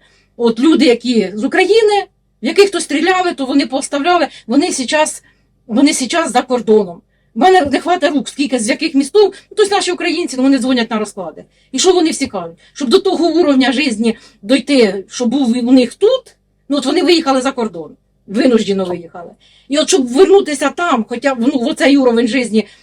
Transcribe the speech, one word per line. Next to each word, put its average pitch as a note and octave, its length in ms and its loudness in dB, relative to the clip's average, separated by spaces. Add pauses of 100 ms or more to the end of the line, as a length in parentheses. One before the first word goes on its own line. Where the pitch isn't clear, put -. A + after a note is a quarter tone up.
(360)
От A3+ 240 -2
люди, D4 240 4
які A#3 500 0
з G#3+ 100 -6
України, G4 600 2 (360)
в G#3+ 40 -6
яких F#4+ 240 2
то F4 100 -4
стріляли, F4 520 -2
то C#4 140 -6
вони C#4 200 0
поставляли, C#4+ 600 -2 (180)
вони C#4+ 260 0
сейчас, D4+ 500 -2 (440)
вони C#4 260 2
сейчас D#4 400 -4
за B3 100 0
кордоном. G#3+ 600 0 (320)
В A3+ 40 -6
мене F#4 220 4
не C#4+ 200 -2
хватає E4+ 320 -2
рук, C4 160 -4
скільки, C4 300 -4
з G#3+ 100 -4
яких D4+ 260 -4
містов, F#4+ 400 2 (160)
ну, - 60 -10
тобто G4+ 180 2
наші F4+ 180 -2
українці, D#4+ 440 -4
ну, C4 60 -2
вони C#4 160 4
дзвонять A#3+ 320 -2
на A3+ 80 -4
розклади. F#3+ 460 -10 (280)
І C4 60 -6
що F4+ 140 2
вони E4+ 180 2
всі C4 160 -4
кажуть? E3+ 320 -10 (140)
Щоб C#4 160 -6
до F4 100 4
того F4 280 0
уровня C#4+ 460 2
житті A#3 460 -2 (240)
дойти, A3 680 0
що - 180 -6
був B3 420 0
у B3 40 4
них B3+ 220 4
тут, B4 420 -2 (320)
ну, C#4 80 -2
от C4 100 -4
вони D#4 160 0
виїхали C#4 380 2
за C4 120 -4
кордон, E3+ 440 -8 (300)
винуждено G3+ 580 0
виїхали. F3 460 -12 (380)
І C#4 100 -2
от D4+ 100 -2
щоб C#4 180 2
вернутися D4+ 640 2
там, C4+ 380 -2
хоча B3+ 260 -4
б, A#3+ 60 -6
ну, C4+ 180 0
в A#3 80 -2
оцей C#4+ 300 2
уровень B3 320 2
житті, A3 380 -2 (160)